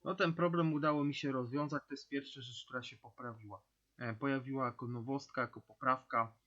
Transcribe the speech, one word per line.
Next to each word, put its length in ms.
No, 120
ten 180
problem 400
udało 300
mi 100
się 180
rozwiązać, 560
to 60
jest 160
pierwsza 320
rzecz, 240
która 180
się 140
poprawiła. 640
E, 160
pojawiła 520
jako 220
nowostka, 540
jako 200
poprawka. 760